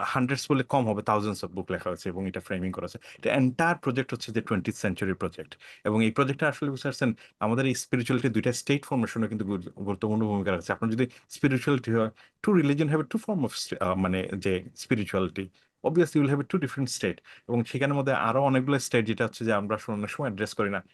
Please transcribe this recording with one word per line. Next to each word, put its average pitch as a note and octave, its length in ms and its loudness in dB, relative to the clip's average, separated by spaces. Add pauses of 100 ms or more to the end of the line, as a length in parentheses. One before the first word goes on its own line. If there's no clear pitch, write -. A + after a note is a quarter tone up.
(160)
hundreds C3 340 0
বলে C3+ 120 4
কম B2+ 260 2
হবে, G#2 140 0
thousands G#2 440 0
of F2 80 -10
book F#2 180 -6
লেখা F2+ 180 -4
হয়েছে F2+ 180 -6
এবং F#2 200 -4
এটা F#2 120 -6
ফ্রেমিং F#2 320 -4
করা F2+ 140 -6
হয়েছে। - 120 -12 (200)
এটা A2+ 160 0
এন্টায়ার C#3 420 4
প্রজেক্ট C3 360 -2
হচ্ছে A#2+ 200 -8
যে A2 80 0
twentieth G2+ 360 0
সেঞ্চুরি F#2+ 360 -2
প্রজেক্ট। F2 440 -6 (280)
এবং G#2+ 200 4
এই A2 60 4
প্রজেক্টটা C#3 380 0
আসলে C#3+ 220 -2
বুঝতে C3+ 180 -6
পারছেন, B2+ 240 0 (280)
আমাদের A#2 260 2
এই C3 80 2
স্পিরিচুয়ালিটি B2+ 540 0
দুইটা A2+ 240 2
স্টেট C#3+ 320 0
ফর্মেশনে A2+ 440 -2
কিন্তু G#2+ 160 -4
গুরু-, F#2+ 260 -4 (120)
গুরুত্বপূর্ণ G#2+ 440 0
ভূমিকা G2+ 260 0
রাখছে। F2+ 200 -2
আপনার A2 200 0
যদি B2 140 2 (220)
স্পিরিচুয়ালিটি C3+ 640 0
হয়, A2+ 180 2 (320)
two G3 180 6
religion C#3+ 280 2
have D#3 140 2
two A3 240 -4
form G3+ 140 -2
of B2 100 0
st-, - 340 -6
আ, F#2 100 2
মানে F#2 420 0
যে F2+ 260 0 (140)
স্পিরিচুয়ালিটি, G2 720 -2 (360)
obviously E3 300 4
you D3 100 6
will C#3 120 2
have C#3+ 100 -2
a - 80 -8
two F3+ 120 4
different C3 320 -4
state। F#2+ 200 -2 (300)
এবং A#2 160 2
সেখানের C#3 300 0
মধ্যে C3+ 180 2
আরো A2+ 300 2
অনেকগুলো C3+ 360 4
স্টেট A#2+ 280 2
যেটা A2 180 0
হচ্ছে A2+ 200 -6
যে A2+ 80 2
আমরা G#2 240 0
আসলে A2 180 -6
অনেক G#2 160 -4
সময় C#3+ 180 -4
অ্যাড্রেস G#2 260 -4
করি G#2 160 0
না। G2 120 -4 (120)